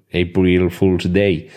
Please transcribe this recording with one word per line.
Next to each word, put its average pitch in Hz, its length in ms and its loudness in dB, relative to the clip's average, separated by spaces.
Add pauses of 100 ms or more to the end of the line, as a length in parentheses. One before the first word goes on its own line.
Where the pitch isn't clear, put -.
April 90 600 0
Fool's 90 420 0
Day, 95 420 0